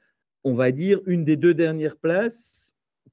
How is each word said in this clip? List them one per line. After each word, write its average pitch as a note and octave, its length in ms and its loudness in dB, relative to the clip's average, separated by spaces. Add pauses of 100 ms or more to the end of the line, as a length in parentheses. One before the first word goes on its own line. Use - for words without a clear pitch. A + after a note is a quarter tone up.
(440)
on C3+ 100 -2
va B2+ 180 2
dire, F#3+ 340 0
une F3 180 -2
des D3+ 140 2
deux E3+ 160 4
dernières D#3 420 -2
places, G3+ 800 -4 (360)